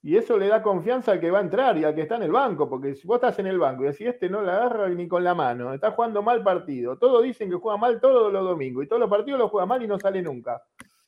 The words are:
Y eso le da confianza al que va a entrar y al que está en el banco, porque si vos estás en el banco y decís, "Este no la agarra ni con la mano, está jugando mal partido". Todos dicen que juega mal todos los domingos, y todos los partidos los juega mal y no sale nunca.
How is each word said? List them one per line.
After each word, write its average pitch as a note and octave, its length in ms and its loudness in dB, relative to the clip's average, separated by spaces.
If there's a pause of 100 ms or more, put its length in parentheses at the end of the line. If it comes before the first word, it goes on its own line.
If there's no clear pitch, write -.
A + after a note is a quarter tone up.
Y D3+ 160 0
eso A3+ 220 2
le F#3+ 80 0
da G#3+ 160 4
confianza G#3+ 480 0
al F3+ 100 2
que E3 100 0
va F#3+ 80 4
a G#3 40 2
entrar G3+ 340 2
y D#3 80 0
al D3+ 80 2
que D#3 100 -2
está D#3 120 -4
en A#3 80 -2
el D#3+ 80 -2
banco, F#3 400 2
porque C#3 240 -6
si - 120 -20
vos A3 100 0
estás A#3+ 240 0
en F#3+ 80 -2
el F#3 100 -2
banco C3 240 0
y C#3 60 0
decís, D3 180 -6
"Este A#3+ 220 -4
no G3+ 140 -4
la F3+ 140 -2
agarra A3 320 0
ni F3 200 -6
con F3 160 0
la F3+ 100 2
mano, B2+ 400 -2
está F3 160 0
jugando G#3+ 320 -2
mal A#3 220 2
partido". C#3 540 -2
Todos A#3+ 260 6
dicen A3 260 -6
que F3+ 60 -2
juega G#3 200 -4
mal A#3 240 0
todos A#3+ 320 6
los G3 120 0
domingos, C#3+ 400 -4
y C#3 40 -16
todos A3+ 120 0
los A#3 100 0
partidos B3 300 0
los A3 100 2
juega F#3+ 160 0
mal B3 160 -2
y A3 60 -8
no G3+ 100 -2
sale G3 240 -2
nunca. B2 400 -8 (460)